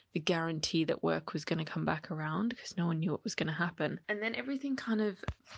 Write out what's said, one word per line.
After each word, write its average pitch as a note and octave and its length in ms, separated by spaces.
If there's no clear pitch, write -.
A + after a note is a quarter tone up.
the E3+ 80
guarantee E3 640
that - 180
work E3 300
was D3+ 120
gonna D#3+ 200
come D#3 200
back D#3+ 260
around, D#3+ 460
'cause - 200
no F3 100
one E3 120
knew E3 120
what - 140
was G#3 100
gonna D#3 160
happen. - 420
And G#3 140
then A3+ 140
everything C4+ 400
kind A3 260
of G#3 160